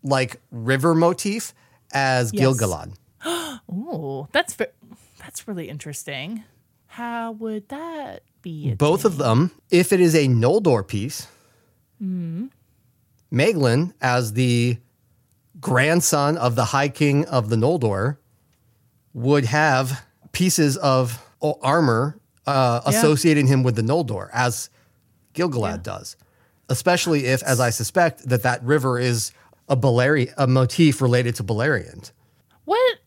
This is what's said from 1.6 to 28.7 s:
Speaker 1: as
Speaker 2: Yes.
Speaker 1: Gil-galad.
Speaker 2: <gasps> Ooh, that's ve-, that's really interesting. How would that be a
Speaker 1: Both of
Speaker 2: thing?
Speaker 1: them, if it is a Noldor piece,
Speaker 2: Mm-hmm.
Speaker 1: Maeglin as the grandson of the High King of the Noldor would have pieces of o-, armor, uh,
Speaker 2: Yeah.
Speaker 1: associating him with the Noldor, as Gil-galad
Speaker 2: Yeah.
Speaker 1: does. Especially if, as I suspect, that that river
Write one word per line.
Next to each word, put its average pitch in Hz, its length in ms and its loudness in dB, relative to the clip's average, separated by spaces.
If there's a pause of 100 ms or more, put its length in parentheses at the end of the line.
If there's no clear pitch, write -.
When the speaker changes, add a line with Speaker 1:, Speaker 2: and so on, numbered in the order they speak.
Speaker 1:
as 127 400 0
Speaker 2:
Yes. - 80 -2
Speaker 1:
Gil-galad. 98 540 0 (300)
Speaker 2:
<gasps> 320 360 -8 (100)
Ooh, 165 640 -8
that's 330 220 -2
ve-, - 120 -6 (540)
that's - 260 -18
really 175 220 -10
interesting. 147 720 -12 (460)
How 233 440 -10
would 214 360 -10
that 294 540 -12 (200)
be 156 300 -6
a 104 40 -4
Speaker 1:
Both 147 280 0
of 208 100 4
Speaker 2:
thing? 139 80 -6
Speaker 1:
them, 135 280 2 (200)
if 175 220 4
it 190 80 4
is 170 160 6
a 147 100 4
Noldor 127 600 2
piece, 110 420 -6 (760)
Speaker 2:
Mm-hmm. 180 440 -6 (840)
Speaker 1:
Maeglin 147 680 2
as 123 340 0
the 120 440 0 (880)
grandson 147 720 2
of 123 180 0
the 117 120 0
High 143 240 0
King 143 360 2
of 120 220 -2
the 117 80 0
Noldor 120 640 0 (960)
would 131 320 2
have 135 580 0 (280)
pieces 160 440 0
of 131 480 0 (180)
o-, 151 200 -2
armor, 139 560 2 (280)
uh, 127 380 2
Speaker 2:
Yeah. 139 60 0
Speaker 1:
associating 151 560 4
him 131 160 4
with 127 140 0
the 113 60 -2
Noldor, 113 500 -4
as 120 360 -2 (640)
Gil-galad 120 540 -2
Speaker 2:
Yeah. 101 80 -8
Speaker 1:
does. - 220 -16 (520)
Especially 160 580 0
if, 127 160 0
as 127 180 0
I 123 100 2
suspect, 143 580 -2
that 123 140 0
that 123 200 0
river 131 360 0